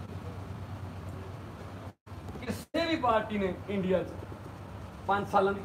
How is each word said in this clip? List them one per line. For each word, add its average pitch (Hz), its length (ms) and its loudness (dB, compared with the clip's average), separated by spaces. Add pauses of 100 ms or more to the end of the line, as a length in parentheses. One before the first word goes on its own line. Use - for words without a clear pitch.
(2500)
ਕਿਸੇ 320 400 0
ਵੀ 320 100 4
ਪਾਰਟੀ 220 420 4
ਨੇ 185 160 2 (140)
ਇੰਡੀਆ 185 340 4
'ਚ 170 60 -4 (1000)
ਪੰਜ 202 220 4
ਸਾਲਾਂ 196 240 8
ਦੀ 196 120 -2